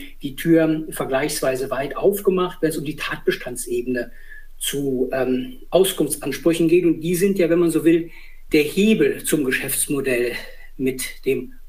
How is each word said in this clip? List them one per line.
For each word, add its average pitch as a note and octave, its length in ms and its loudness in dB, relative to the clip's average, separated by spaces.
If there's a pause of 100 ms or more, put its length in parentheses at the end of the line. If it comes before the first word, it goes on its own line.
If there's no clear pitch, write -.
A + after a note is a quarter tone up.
(220)
die C#3 160 -8
Tür D#3+ 520 4
vergleichsweise C3+ 800 -2
weit C3+ 280 -4
aufgemacht, F#3 640 2
wenn D#3+ 80 2
es D#3 80 -4
um D3 80 -6
die D3+ 100 -6
Tatbestandsebene - 1160 -4 (440)
zu, C3+ 540 -2
ähm, B2+ 460 -2 (120)
Auskunftsansprüchen E3 1000 2
geht. E3+ 160 6
Und D#3+ 160 2
die F3 140 0
sind F#3+ 240 2
ja, E3 100 4
wenn E3+ 100 4
man E3+ 120 4
so D#3 120 2
will, E3 260 4 (440)
der D3+ 100 6
Hebel F#3 640 4
zum D3+ 180 2
Geschäftsmodell C3 880 -2 (460)
mit C3 260 -2 (220)
dem C3 300 -2 (140)